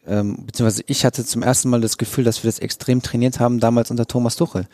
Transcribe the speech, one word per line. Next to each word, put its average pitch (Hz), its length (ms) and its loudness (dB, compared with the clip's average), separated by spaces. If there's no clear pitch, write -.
ähm, 104 400 -2
beziehungsweise 113 400 0
ich - 180 0
hatte 123 200 0
zum - 180 -2
ersten 127 260 2
Mal 120 140 2
das 110 160 -2
Gefühl, 120 260 -2
dass 113 180 2
wir 113 60 0
das 113 100 -2
extrem - 440 -2
trainiert 123 360 0
haben, 120 220 2
damals 117 300 2
unter 120 160 0
Thomas 120 300 0
Tuchel, - 380 -2